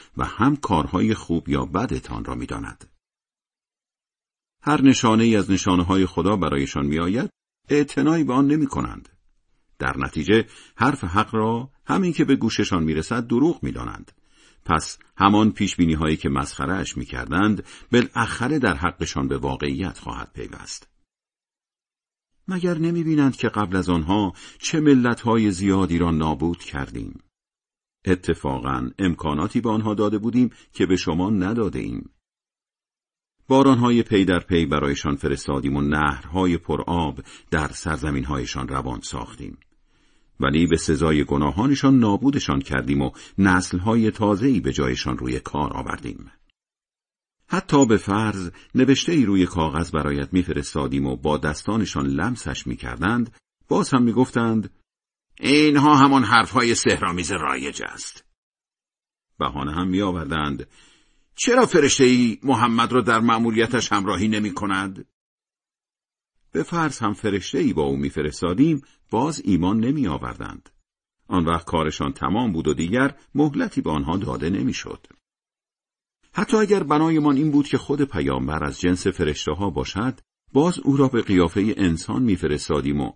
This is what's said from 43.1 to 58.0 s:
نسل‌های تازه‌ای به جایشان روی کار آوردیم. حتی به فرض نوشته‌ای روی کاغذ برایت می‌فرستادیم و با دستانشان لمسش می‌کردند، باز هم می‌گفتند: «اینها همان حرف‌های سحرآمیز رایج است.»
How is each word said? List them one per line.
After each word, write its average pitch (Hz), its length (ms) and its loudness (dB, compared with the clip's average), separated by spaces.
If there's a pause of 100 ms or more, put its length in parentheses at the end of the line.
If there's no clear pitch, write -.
نسل‌های 98 720 2
تازه‌ای 104 480 0
به 67 140 -2
جایشان 64 440 -2
روی 64 220 -4
کار 73 380 -6
آوردیم. - 540 -10 (1160)
حتی 151 380 2
به 110 120 4
فرض 98 540 -2 (240)
نوشته‌ای 131 500 4
روی 98 200 4
کاغذ 80 460 -2
برایت 71 420 -2
می‌فرستادیم 71 760 -2
و 64 80 -4
با 76 220 -2
دستانشان 78 720 -4
لمسش 73 600 -4
می‌کردند، 78 680 -4 (320)
باز 170 220 0
هم 123 140 2
می‌گفتند: 117 640 0 (720)
«اینها 147 560 6
همان 139 280 6
حرف‌های 117 520 2
سحرآمیز 90 560 0
رایج 69 520 -6
است.» - 420 -16 (1120)